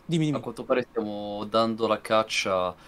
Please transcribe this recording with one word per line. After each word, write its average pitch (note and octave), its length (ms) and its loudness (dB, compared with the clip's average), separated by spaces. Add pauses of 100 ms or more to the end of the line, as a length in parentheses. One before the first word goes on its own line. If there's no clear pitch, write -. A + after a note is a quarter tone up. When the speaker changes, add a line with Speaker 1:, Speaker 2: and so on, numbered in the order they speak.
Speaker 1:
Dimmi, D#3+ 200 0
dimmi. C#3 120 0
Speaker 2:
a - 40 -4
quanto A#2 220 -10
pare B2 260 0
stiamo G#2 560 -6
dando A2+ 420 2
la G#2+ 140 2
caccia F#2+ 760 0 (120)